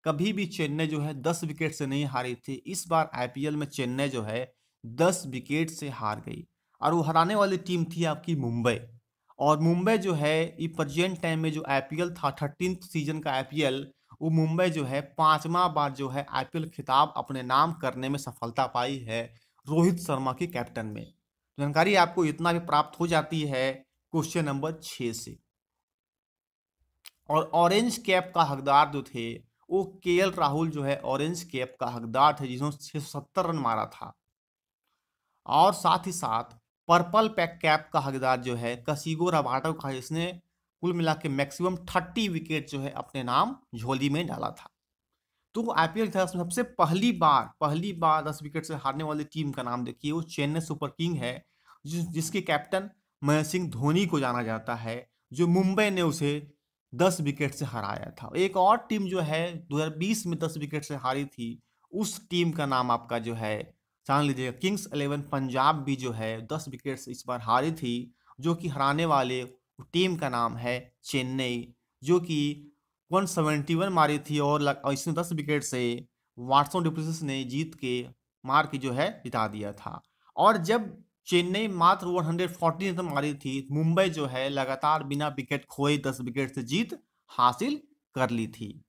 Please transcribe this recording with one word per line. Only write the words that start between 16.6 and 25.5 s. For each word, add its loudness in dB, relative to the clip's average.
खिताब 4
अपने -4
नाम 4
करने -4
में -2
सफलता -2
पाई -2
है -8
रोहित 4
शर्मा -2
के -4
कैप्टन -6
में। -12
जानकारी 4
आपको 4
इतना 2
भी 2
प्राप्त 0
हो 2
जाती 0
है 0
क्वेश्चन 0
नंबर -2
छह -6
से। -12